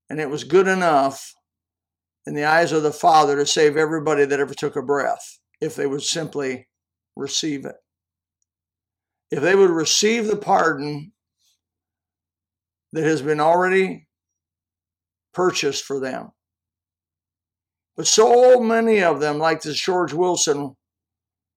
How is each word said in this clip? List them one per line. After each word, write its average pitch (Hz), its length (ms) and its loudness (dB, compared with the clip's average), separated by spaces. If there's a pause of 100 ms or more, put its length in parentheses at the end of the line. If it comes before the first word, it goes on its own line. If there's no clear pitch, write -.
and 156 100 -8
it 147 100 -6
was 139 140 -8
good 180 240 2
enough 160 640 0 (920)
in 147 80 -10
the 147 100 -4
eyes 156 300 2
of 156 100 0
the 151 80 2
Father 151 460 4
to 143 80 0
save 151 320 2
everybody 151 480 0
that 139 160 -4
ever 139 120 -4
took 143 220 -8
a 143 60 -4
breath, 127 580 -4 (220)
if 156 120 -6
they 143 140 -6
would 139 160 -6
simply 139 640 -8 (480)
receive 139 500 -6
it. - 120 -14 (1500)
If 147 100 -6
they 180 140 2
would 196 140 6
receive 208 580 0
the 208 80 0
pardon 156 800 -2 (1800)
that 156 140 -4
has 156 160 0
been 151 180 -2
already 180 720 0 (1200)
purchased 165 520 -2
for 139 160 -6
them. 131 320 -10 (1600)
But 165 100 -10
so 247 540 6
many 226 420 2
of 151 200 2
them, 147 180 -2
like 160 220 0
this 147 180 -8
George 180 320 -2
Wilson, 151 640 -2 (800)